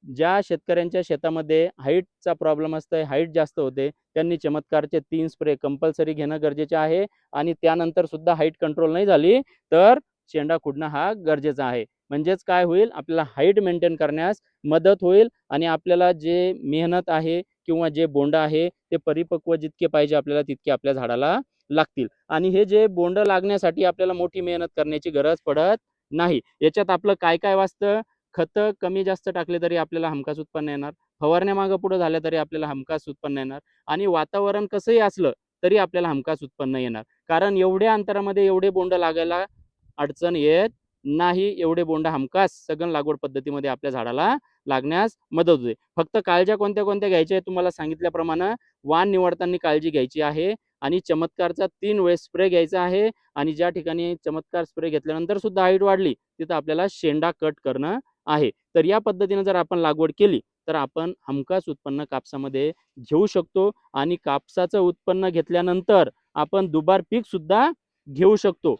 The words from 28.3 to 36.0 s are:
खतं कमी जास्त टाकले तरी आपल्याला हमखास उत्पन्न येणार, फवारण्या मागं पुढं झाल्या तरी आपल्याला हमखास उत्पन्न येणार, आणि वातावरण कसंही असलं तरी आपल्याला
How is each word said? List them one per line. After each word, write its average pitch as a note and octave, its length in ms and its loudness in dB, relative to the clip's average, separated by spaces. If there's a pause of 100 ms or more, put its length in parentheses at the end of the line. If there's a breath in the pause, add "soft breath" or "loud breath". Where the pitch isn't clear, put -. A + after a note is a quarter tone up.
खतं G#3 360 -2 (100)
कमी F#3+ 240 -4
जास्त F#3+ 240 -4
टाकले F3 340 -4
तरी E3+ 140 -2
आपल्याला E3 320 -4
हमखास D3 300 -6
उत्पन्न D3+ 300 -8
येणार, C#3+ 240 -8 (280)
फवारण्या F3+ 340 2
मागं G3 220 0
पुढं F#3+ 220 -2
झाल्या D#3+ 260 0
तरी D#3+ 120 -2
आपल्याला D#3 300 -4
हमखास D3 420 -8
उत्पन्न C#3 300 -8
येणार, C3+ 220 -10 (280)
आणि F3 180 -2
वातावरण G3+ 640 0
कसंही A3+ 280 2
असलं F#3+ 320 0 (300)
तरी F#3 140 4
आपल्याला F3+ 320 2